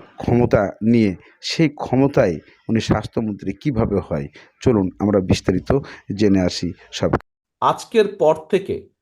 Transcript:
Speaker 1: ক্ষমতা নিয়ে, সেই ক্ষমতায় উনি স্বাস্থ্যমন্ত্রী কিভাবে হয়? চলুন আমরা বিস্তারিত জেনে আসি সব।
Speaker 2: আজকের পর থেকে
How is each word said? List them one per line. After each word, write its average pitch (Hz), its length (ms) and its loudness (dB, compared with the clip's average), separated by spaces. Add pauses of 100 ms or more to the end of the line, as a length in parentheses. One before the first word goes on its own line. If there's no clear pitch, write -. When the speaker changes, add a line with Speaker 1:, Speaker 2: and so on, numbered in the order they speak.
(160)
Speaker 1:
ক্ষমতা 117 540 2 (120)
নিয়ে, 110 340 4 (240)
সেই - 280 0
ক্ষমতায় 131 720 0 (300)
উনি 110 120 0
স্বাস্থ্যমন্ত্রী 107 720 -4
কিভাবে 110 480 -2
হয়? 73 280 -6 (340)
চলুন 101 360 2
আমরা 101 220 2
বিস্তারিত 92 580 0 (380)
জেনে 98 240 2
আসি 87 320 -4 (200)
সব। - 180 -2 (500)
Speaker 2:
আজকের 196 480 0
পর 156 260 0 (160)
থেকে 104 380 -4 (140)